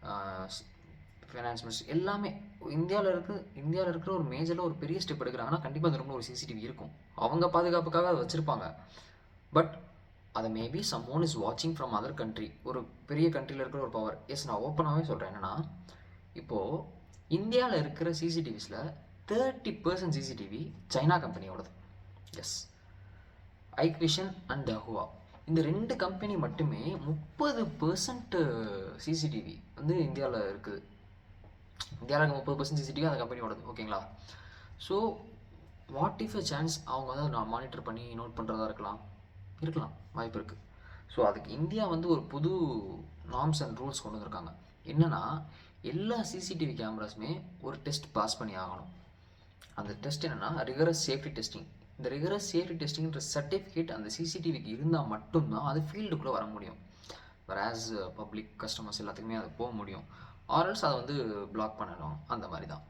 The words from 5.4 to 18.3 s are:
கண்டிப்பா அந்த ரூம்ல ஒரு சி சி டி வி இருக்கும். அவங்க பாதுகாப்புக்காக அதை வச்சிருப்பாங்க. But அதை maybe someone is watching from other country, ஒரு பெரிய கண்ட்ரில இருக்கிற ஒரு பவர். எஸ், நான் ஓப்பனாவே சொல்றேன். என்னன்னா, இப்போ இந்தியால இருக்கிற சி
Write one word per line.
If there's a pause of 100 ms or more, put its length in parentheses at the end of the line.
கண்டிப்பா
அந்த
ரூம்ல
ஒரு
சி
சி
டி
வி
இருக்கும். (220)
அவங்க
பாதுகாப்புக்காக
அதை
வச்சிருப்பாங்க. (840)
But (640)
அதை
maybe
someone
is
watching
from
other
country, (160)
ஒரு (240)
பெரிய
கண்ட்ரில
இருக்கிற
ஒரு
பவர். (100)
எஸ்,
நான்
ஓப்பனாவே
சொல்றேன்.
என்னன்னா, (800)
இப்போ (680)
இந்தியால
இருக்கிற
சி